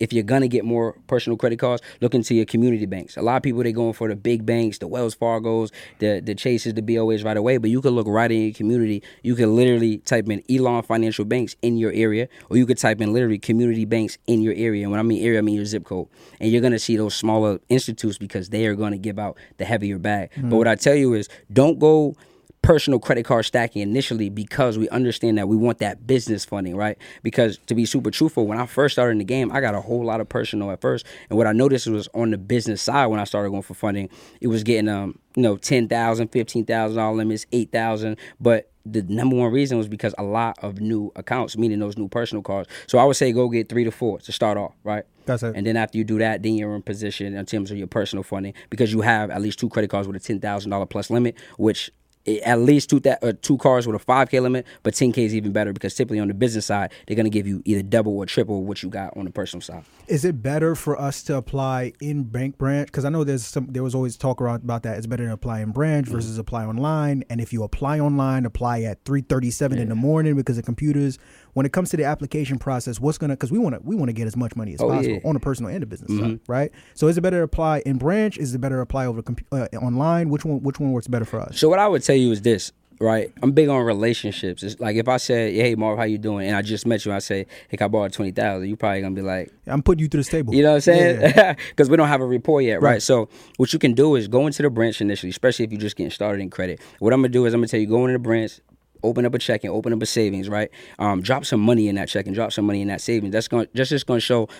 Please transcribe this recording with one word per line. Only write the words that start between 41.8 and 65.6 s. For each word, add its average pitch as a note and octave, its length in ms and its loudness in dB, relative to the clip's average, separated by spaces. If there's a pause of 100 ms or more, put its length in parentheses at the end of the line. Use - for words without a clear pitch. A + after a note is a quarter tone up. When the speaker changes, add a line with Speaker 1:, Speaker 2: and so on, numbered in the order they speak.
Speaker 1:
new G#2 120 -6
personal A2+ 340 -4
cards. G2 260 -6 (180)
So B2+ 120 4
I A#2+ 60 8
would C#3 120 4
say C3 160 2
go B2 160 2
get A#2 200 -2
three A#2 160 0
to A2 80 0
four G#2+ 280 -4
to - 120 -12
start G#2 260 0
off, G2+ 140 -6 (100)
right? G#2 220 -6 (220)
Speaker 2:
That's B2 160 -2
it. A2+ 120 -6
Speaker 1:
And G2+ 120 -4
then A2+ 100 0
after A2 200 -2
you A2 80 0
do G#2+ 140 -2
that, A2 240 0
then A2 120 0
you're G#2+ 200 -2
in G#2 80 -8
position G2+ 540 -8
in G2 100 -8
terms G2+ 240 -4
of G#2 80 -8
your G2 80 -8
personal G2+ 380 -4
funding G2 300 -8 (140)
because G#2+ 240 0
you A2 100 0
have G#2+ 280 2
at F#2+ 120 -6
least G#2 180 -6
two B2 80 -2
credit A2 220 -2
cards G2 180 -2
with G2 80 -8
a F#2+ 40 -10
ten G2 200 -6
thousand G2+ 300 -4
dollar G2 160 -2
plus G2+ 240 -8
limit, A#2 260 0 (220)
which - 320 0 (360)
i-, G#2+ 200 -2
at A#2+ 140 4
least C#3 300 6
two, C#3+ 100 4
th-, C3 220 4
uh, A#2 100 0 (100)
two C#3+ 160 0
cards B2+ 280 4
with A2 80 -2
a G#2 40 -4
five B2+ 320 2
K B2+ 100 2
limit, B2+ 240 0 (180)
but G#2 120 -2
ten B2 180 2
K A#2 140 2
is G#2+ 80 -2
even G#2+ 180 -2
better G#2 220 -2
because G2 200 -8
typically A2+ 240 -2
on G#2 100 -2
the F#2+ 60 -2
business A2 300 0
side, G2+ 260 -4 (160)
they're G#2+ 100 -4
gonna A2 120 2
give G#2 180 -2
you G2 200 -4
either G2+ 160 2
double G#2 340 0
or G2 80 -4
triple G2 400 -2
what G2 180 -8
you F#2 60 -8
got F#2+ 300 -10
on F#2+ 80 -8
the F2 40 -10
personal F#2 300 -8
side. E2 240 -16 (220)
Speaker 2:
Is D3 180 0
it D#3 180 -2
better D3+ 320 0
for D3 240 -4
us C#3 260 -6
to C#3+ 120 -2
apply C3 640 -4
in D3 240 -4
bank B2 320 -6
branch? C#3+ 340 -2
'Cause C3+ 140 -4
I C#3+ 60 -2
know D#3+ 120 0
there's C3+ 220 -2
some, C3 260 -6
there B2+ 120 -4
was B2+ 120 -2
always B2+ 220 -2
talk C3 240 -2
around A#2+ 240 -2
about A#2 200 -4
that. A2+ 120 -6
It's A2+ 100 -8
better A#2+ 200 -4
to A2+ 80 -6
apply A2+ 260 -6